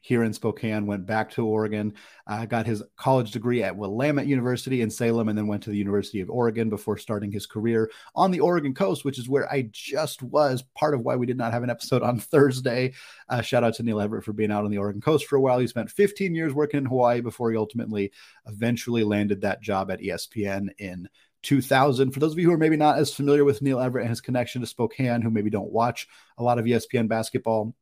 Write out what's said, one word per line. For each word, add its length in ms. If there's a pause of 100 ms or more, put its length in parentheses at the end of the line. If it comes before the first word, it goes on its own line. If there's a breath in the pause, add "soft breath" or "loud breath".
here 220
in 100
Spokane, 540
went 180
back 260
to 140
Oregon, 480 (340 loud breath)
uh, 180
got 200
his 180 (140)
college 340
degree 320
at 140
Willamette 500
University 540
in 80
Salem, 400
and 80
then 100
went 160
to 60
the 80
University 440
of 80
Oregon 400
before 280
starting 340
his 140
career 440 (260 loud breath)
on 160
the 80
Oregon 340
coast, 320
which 140
is 100
where 220
I 200
just 520
was, 400 (120)
part 180
of 80
why 140
we 120
did 100
not 160
have 100
an 60
episode 320
on 180
Thursday. 760 (360 loud breath)
Uh, 120
shout 220
out 120
to 80
Neil 180
Everett 240
for 80
being 180
out 140
on 60
the 80
Oregon 220
coast 260
for 80
a 60
while. 180
He 80
spent 240
fifteen 420
years 200
working 260
in 60
Hawaii 360
before 300
he 60
ultimately 540 (360 loud breath)
eventually 560
landed 380
that 200
job 300
at 100
E 80
S 160
P 220
N 320
in 280 (360 soft breath)
two 180
thousand. 500
For 80
those 140
of 60
you 80
who 60
are 40
maybe 180
not 220
as 160
familiar 320
with 160
Neil 180
Everett 240
and 60
his 120
connection 400
to 60
Spokane, 540
who 80
maybe 220
don't 200
watch 360 (320 soft breath)
a 40
lot 140
of 80
E 80
S 140
P 100
N 100
basketball 760